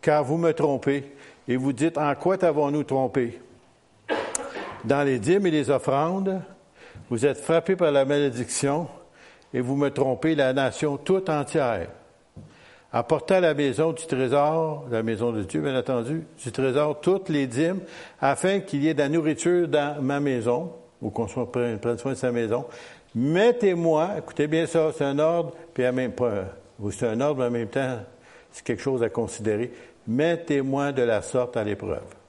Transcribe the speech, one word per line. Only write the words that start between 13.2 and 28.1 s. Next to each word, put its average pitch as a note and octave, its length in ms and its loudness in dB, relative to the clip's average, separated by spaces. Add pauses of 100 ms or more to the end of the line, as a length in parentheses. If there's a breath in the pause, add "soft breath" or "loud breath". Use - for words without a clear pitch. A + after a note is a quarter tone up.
à F#3 40 6
la D#3+ 140 4
maison D3 380 2
du D#3+ 140 -10
trésor, C#3+ 840 0
la A2+ 120 0
maison A2+ 300 0
de G#2+ 120 -4
Dieu, D#3 160 -4
bien C#3 180 0
entendu, C3 460 -2 (180)
du A#2 100 -10
trésor C#3 480 0
toutes F#3+ 300 2
les C#3+ 160 2
dîmes, D#3+ 340 0 (400 loud breath)
afin F3+ 400 2
qu'il C#3+ 220 -4
y D#3 60 4
ait D#3+ 60 2
de C3+ 40 -2
la C#3+ 100 2
nourriture E3 580 2
dans D3 360 0
ma C#3+ 180 0
maison, B2+ 520 0 (280)
ou G#2+ 100 -4
qu'on A2+ 160 -4
soit, A#2+ 240 -6
prenne, A#2+ 280 -2
prenne A#2+ 180 -2
soin C3+ 160 -4
de A#2+ 60 -6
sa B2 140 -2
maison. A#2+ 340 -2 (480 loud breath)
Mettez-moi, E3+ 1040 2
écoutez - 280 -2
bien D#3+ 200 2
ça, D#3+ 300 2
c'est C#3+ 80 0
un C#3 140 0
ordre, D#3+ 360 2 (180 loud breath)
puis B2 140 0
en B2+ 60 2
même, B2+ 200 -2
pas, G#2+ 320 -2 (340)
ou G2+ 120 -4
c'est A#2+ 160 -4
un A2+ 160 0
ordre, C#3+ 180 0
mais B2 60 2
en A#2+ 40 0
même A#2 180 -2
temps, C3 300 -2 (520 loud breath)